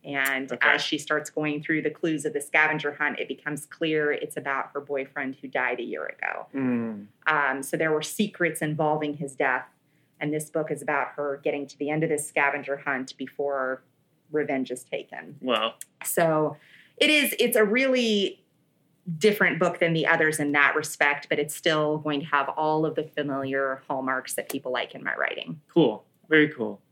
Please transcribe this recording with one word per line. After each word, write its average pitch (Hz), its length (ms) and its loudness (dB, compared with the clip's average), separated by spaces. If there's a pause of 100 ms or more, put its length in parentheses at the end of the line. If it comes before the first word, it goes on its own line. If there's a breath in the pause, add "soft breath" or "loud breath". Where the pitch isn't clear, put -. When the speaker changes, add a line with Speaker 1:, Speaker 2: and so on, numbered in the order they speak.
Speaker 1:
And 135 480 -2
Speaker 2:
Okay. 123 160 2
Speaker 1:
as - 140 4
she - 160 -2
starts 147 320 -2
going 151 320 -2
through 151 220 -2
the 151 80 0
clues 156 340 -2
of 151 80 -2
the 143 80 -2
scavenger 151 540 2
hunt, 147 240 -2
it 127 80 -4
becomes 147 400 -8
clear 156 440 0
it's - 260 -4
about 135 360 -4
her 143 80 -6
boyfriend 135 580 -6
who 135 80 -14
died 127 320 -2
a 117 40 -6
year 78 220 -6 (120)
ago. - 380 -6
Speaker 2:
Mm. 117 500 -2 (220)
Speaker 1:
Um, 139 340 0
so 151 160 -4
there 160 140 0
were 151 100 2
secrets 170 600 -2
involving 151 540 0
his 139 180 -8
death. 131 300 0 (540)
And 151 140 -2
this 151 160 -4
book 156 220 -2
is 143 100 -6
about 143 280 0
her 147 340 -6
getting 143 240 -2
to - 100 -20
the 147 140 -2
end 156 120 0
of 160 60 0
this 151 180 -2
scavenger 139 500 0
hunt 135 400 -6
before 135 680 -4 (480)
revenge 139 400 0
is 123 120 -8
taken. - 580 -10
Speaker 2:
Wow. 113 340 0 (280)
Speaker 1:
So 156 540 2 (400 loud breath)
it 302 140 4
is, 294 280 4
it's 240 160 4
a 214 80 8
really 226 800 2 (800)
different 190 400 4
book 180 180 2
than 165 160 2
the 160 140 2
others 156 320 4
in 147 140 0
that 143 220 6
respect, 147 540 0
but 147 80 2
it's 147 180 -2
still 151 440 2
going 151 220 -2
to 165 40 -8
have 143 320 2
all 156 260 2
of 156 120 0
the 151 80 -2
familiar 135 840 -4
hallmarks 131 460 -2
that - 160 -6
people 131 220 -6
like 123 240 -4
in - 80 -14
my - 120 -4
writing. - 460 -6 (100)
Speaker 2:
Cool. 120 320 4 (240)
Very 151 220 6
cool. 107 320 -6 (100)